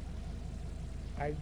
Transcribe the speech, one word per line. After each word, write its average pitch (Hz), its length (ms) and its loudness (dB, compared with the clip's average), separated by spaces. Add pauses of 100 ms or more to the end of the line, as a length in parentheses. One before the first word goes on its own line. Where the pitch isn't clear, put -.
(1200)
I 147 220 4